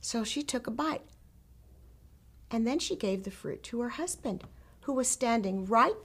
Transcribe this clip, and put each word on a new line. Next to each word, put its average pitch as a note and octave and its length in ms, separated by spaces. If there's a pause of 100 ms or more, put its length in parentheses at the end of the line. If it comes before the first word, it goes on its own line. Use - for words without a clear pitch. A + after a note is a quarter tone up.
So A3+ 220
she C#4+ 220
took B3 240
a - 20
bite. D4 320 (1500)
And A3+ 120
then C4+ 140
she E4+ 160
gave F#3+ 300
the G3 80
fruit - 320
to A#3 160
her A#3+ 80
husband, C4 560 (380)
who C#4+ 100
was B3+ 160
standing G3 580
right A#3 380